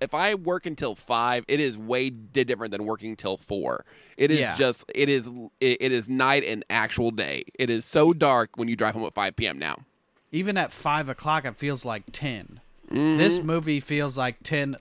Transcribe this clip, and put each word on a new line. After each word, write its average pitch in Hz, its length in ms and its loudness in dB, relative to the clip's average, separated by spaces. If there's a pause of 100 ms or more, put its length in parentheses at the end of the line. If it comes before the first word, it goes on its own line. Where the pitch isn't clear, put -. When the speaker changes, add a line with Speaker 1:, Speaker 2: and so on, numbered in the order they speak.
Speaker 1:
if 135 120 -6
I 190 220 0
work 180 320 -4
until 139 280 -4
five, 120 540 0
it 147 100 2
is 127 200 -2
way 127 320 -2
di-, 123 340 -2
different 113 260 -4
than 101 140 -4
working 110 320 -6
till 95 220 -4
four. 69 480 -4 (320)
It 139 120 6
is 156 100 4
Speaker 2:
Yeah. 104 160 -2
Speaker 1:
just, 123 280 2 (100)
it 139 140 4
is, 131 180 2 (320)
it, 127 220 4
it 131 100 0
is 117 160 0
night 131 380 4
and 110 240 -4
actual 113 420 0
day. 76 340 -4 (100)
It 123 160 -2
is 113 160 -2
so 160 260 6
dark 139 440 4
when 117 120 -2
you 113 80 0
drive 107 180 2
home 110 120 -4
at - 80 -8
five 98 220 0
P 110 100 -2
M 73 120 -4
now. 73 200 -4 (540)
Speaker 2:
Even 190 260 -2
at 147 120 0
five 147 380 -2
o'clock, 151 380 -2
it 117 100 -8
feels 139 300 -4
like 110 160 -6 (100)
ten. - 480 -8 (300)
Speaker 1:
Mm-hmm. 151 260 2
Speaker 2:
This 175 260 4
movie 156 380 0
feels 143 380 -2
like 127 240 -4
ten, 139 380 -2